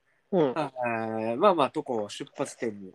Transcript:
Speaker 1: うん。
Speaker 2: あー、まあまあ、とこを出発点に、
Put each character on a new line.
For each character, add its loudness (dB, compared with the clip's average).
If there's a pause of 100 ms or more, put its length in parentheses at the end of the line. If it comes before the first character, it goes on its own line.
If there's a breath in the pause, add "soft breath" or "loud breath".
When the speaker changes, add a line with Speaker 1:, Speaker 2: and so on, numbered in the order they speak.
(320)
Speaker 1:
う 4
ん。 4
Speaker 2:
あ -2
ー、 -2
ま 6
あ 6
ま 4
あ、 -2
と -4
こ -2
を -8
出 -10
発 -6
点 -6
に、 -16